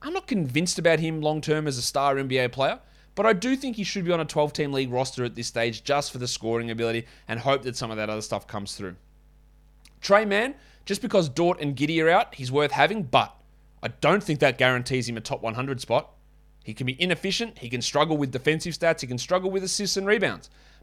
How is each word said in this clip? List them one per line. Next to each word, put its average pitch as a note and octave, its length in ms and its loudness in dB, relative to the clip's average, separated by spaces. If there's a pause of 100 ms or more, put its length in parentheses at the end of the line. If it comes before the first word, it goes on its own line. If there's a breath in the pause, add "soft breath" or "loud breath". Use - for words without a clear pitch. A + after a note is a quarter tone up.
I'm D#4+ 140 -8
not F#4+ 120 -6
convinced E3+ 520 -2
about E3 220 4
him D#3+ 200 -2
long-term D3+ 460 0
as C3+ 100 -2
a B2 60 -6
star C#3 340 0
N C#3 120 -2
B C3 100 0
A B2 100 2
player, C#3 320 -2 (340 soft breath)
but G3+ 120 2
I A3 80 6
do B3 220 0
think C4 200 -6
he G3+ 80 -4
should F#3+ 220 -4
be F3 60 2
on E3 80 2
a D#3 40 0
twelve D3+ 300 0
team C#3+ 180 -2
league C3+ 180 0
roster B2+ 320 -2
at A#2+ 120 -4
this A#2 140 -8
stage A#2 360 -2
just C#3+ 280 0
for - 40 -12
the B2 120 -6
scoring A#2 420 -2
ability A#2 340 -2 (240 loud breath)
and A2+ 120 -4
hope C3+ 240 2
that B2 120 -6
some A#2+ 140 -6
of A2 80 -6
that G#2+ 100 -2
other G#2+ 140 -4
stuff G#2 240 -6
comes G2+ 280 -8
through. F#2 220 -10 (1040)
Tre G#3 240 4
Mann, G#3+ 300 0 (320 soft breath)
just A3+ 160 -4
because F#3+ 260 2
Dort E3+ 320 0
and C#3+ 160 -2
Giddey D#3 260 2
are D#3+ 60 6
out, G3 260 4
he's B2+ 160 -8
worth C#3+ 200 2
having, E3+ 320 4
but - 320 2 (480)
I A2 60 -4
don't F3+ 360 2
think D3 160 -2
that C3+ 160 4
guarantees B2+ 540 2
him A2+ 80 -6
a - 20 -8
top - 220 -6
one A2+ 140 -4
hundred C3 260 -4
spot. B2+ 300 0 (520)
He A2 100 -10
can C3 100 -6
be B2+ 160 -4
inefficient, F#3 580 -2
he A#2+ 100 -12
can B2 120 -4
struggle D3+ 360 2
with C#3 160 -2
defensive D#3 420 -2
stats, E3 260 2
he C3 60 -8
can B2 120 -6
struggle F#3 340 0
with F#3+ 100 -2
assists F#3+ 340 -2
and G3 80 -2
rebounds. G3 460 0 (320 soft breath)